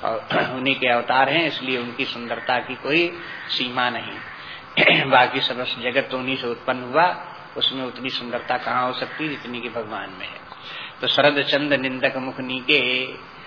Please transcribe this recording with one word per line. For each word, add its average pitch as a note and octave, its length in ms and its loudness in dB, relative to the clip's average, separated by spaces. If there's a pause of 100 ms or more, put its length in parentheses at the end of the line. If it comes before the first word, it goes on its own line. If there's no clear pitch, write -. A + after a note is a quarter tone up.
और A2 280 -2
<clears throat> B2+ 220 0
उन्हीं C3 200 2
के B2 140 0
अवतार B2 400 4
हैं, D#3+ 180 2
इसलिए C3 320 -2
उनकी A#2+ 260 -4
सुंदरता A#2+ 540 -2
की B2+ 160 -6
कोई E3+ 380 2 (360)
सीमा B2 420 0
नहीं। A2 280 -6 (600)
<clears throat> C#3+ 320 6
बाकी B2+ 300 6
समस्त B2 400 -2
जगत B2 300 0
तो B2+ 80 -2
उन्हीं B2+ 180 -2
से B2+ 100 -6
उत्पन्न B2 360 -2
हुआ, D#3 440 2 (300)
उसमें C3+ 280 0
उतनी B2 260 -6
सुंदरता A#2+ 480 -2
कहाँ B2 280 2
हो B2+ 60 0
सकती - 320 -4
है D#3 60 -2
जितनी A#2+ 300 -6
कि A#2+ 80 -6
भगवान G#2 500 -6
में - 80 -8
है। - 120 -14 (640)
तो C3 60 0
"शरद C#3+ 360 6
चंद C#3+ 300 2
निंदक C3 440 0
मुख C3 240 -6
नीके", B2+ 680 2 (400)